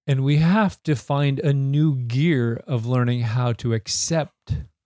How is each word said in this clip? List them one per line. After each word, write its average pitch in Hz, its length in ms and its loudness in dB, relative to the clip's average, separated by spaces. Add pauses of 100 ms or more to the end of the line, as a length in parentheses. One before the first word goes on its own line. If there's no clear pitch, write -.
And 135 180 0
we 147 140 2
have 185 460 2
to 151 120 0
find 139 440 -2
a 143 140 2
new 143 420 2
gear 123 720 0
of 117 200 -2
learning 123 340 0
how 120 320 0
to 117 200 -4
accept - 840 -4 (300)